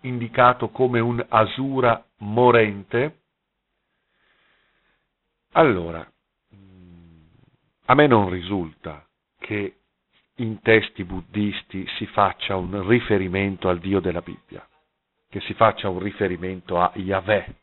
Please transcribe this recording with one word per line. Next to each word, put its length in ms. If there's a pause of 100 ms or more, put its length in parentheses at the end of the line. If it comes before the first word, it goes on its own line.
indicato 680
come 300
un 300
asura 760 (120)
morente? 1040 (2250)
Allora, 540 (1800)
a 100
me 120
non 220
risulta 800 (320)
che 380 (580)
in 260
testi 420
buddisti 840 (100)
si 80
faccia 500
un 320
riferimento 840
al 100
Dio 200
della 220
Bibbia, 460 (600)
che 100
si 160
faccia 340
un 100
riferimento 800
a 140
Yahweh 680